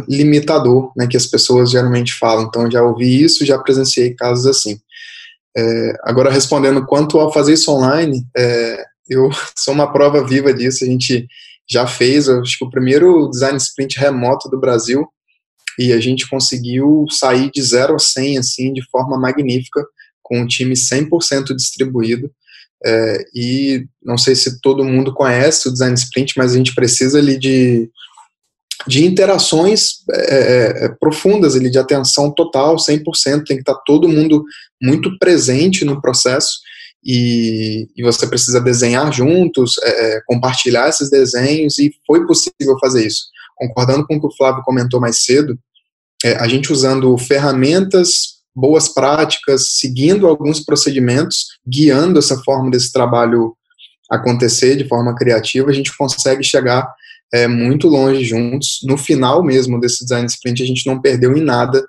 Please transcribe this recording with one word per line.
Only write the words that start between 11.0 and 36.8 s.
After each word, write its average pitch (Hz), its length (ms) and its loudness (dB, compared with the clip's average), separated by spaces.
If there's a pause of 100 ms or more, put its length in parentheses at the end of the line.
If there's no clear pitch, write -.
já 123 160 0
fez, 135 420 0
eu 123 120 2
acho 123 180 -6
que - 60 -8
o 123 60 -10
primeiro 143 580 2
design 135 300 -2
sprint 131 400 -6
remoto 135 500 -2
do 131 100 -4
Brasil, 127 480 -2 (720)
e 123 140 0
a 117 80 2
gente 127 280 -2
conseguiu 131 840 0
sair 131 420 0
de 143 100 -4
zero 127 320 2
a 151 40 0
cem, 139 400 -2
assim, 127 340 -4
de 131 180 -8
forma 131 280 -2
magnífica, 131 680 -2 (380)
com 123 180 -4
um 120 60 -2
time 127 280 -4
cem 135 340 -2
por 165 140 0
cento 135 320 -4
distribuído, 127 760 -4 (540)
é, 113 400 0 (100)
e 131 520 -2 (160)
não 120 140 -4
sei 127 180 0
se 127 260 -4
todo 135 240 0
mundo 131 280 0
conhece 135 560 0
o 127 40 -2
design 127 220 0
sprint, 123 420 -4
mas 127 160 2
a 123 40 2
gente 127 180 2
precisa 131 440 2
ali 139 200 2
de, 127 520 2 (960)
de 135 180 2
interações, 185 1080 2
é, 95 240 -2
é, 123 500 2
é, 123 40 -2
profundas 156 640 2
ali, 127 160 2
de 127 80 2
atenção 143 540 0
total, 156 460 0
cem 151 240 0
por 156 120 -6
cento, 147 300 0
tem 139 140 -4
que 131 60 -14
tá 139 100 0
todo 160 340 2
mundo 151 340 2 (380)
muito 156 380 -2
presente 156 680 2
no 143 160 -2
processo, 131 600 -2 (440)